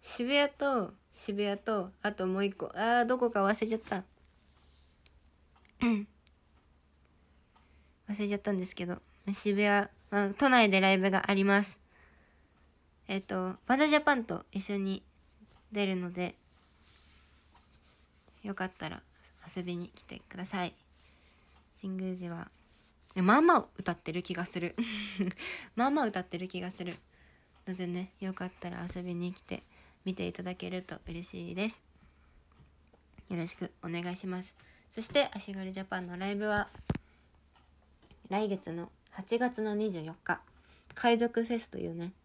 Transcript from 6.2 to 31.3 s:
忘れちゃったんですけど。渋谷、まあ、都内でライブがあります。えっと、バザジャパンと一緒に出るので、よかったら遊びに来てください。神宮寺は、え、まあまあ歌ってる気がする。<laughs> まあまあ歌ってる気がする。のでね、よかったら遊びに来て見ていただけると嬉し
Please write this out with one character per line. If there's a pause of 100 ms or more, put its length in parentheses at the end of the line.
忘
れ
ち
ゃ
っ
た
ん
で
す
け
ど。 (300)
渋
谷、 (220)
ま
あ、
都
内
で
ラ
イ
ブ
が
あ
り
ま
す。 (1300)
え
っ
と、 (100)
バ
ザ
ジ
ャ
パ
ン
と
一
緒
に (680)
出
る
の
で、 (2000)
よ
か
っ
た
ら (520)
遊
び
に
来
て
く
だ
さ
い。 (1080)
神
宮
寺
は、 (680)
え、
ま
あ
ま
あ (100)
歌
っ
て
る
気
が
す
る。 (500)
<laughs>
ま
あ
ま
あ
歌
っ
て
る
気
が
す
る。 (680)
の
で
ね、
よ
か
っ
た
ら
遊
び
に
来
て (420)
見
て
い
た
だ
け
る
と (140)
嬉
し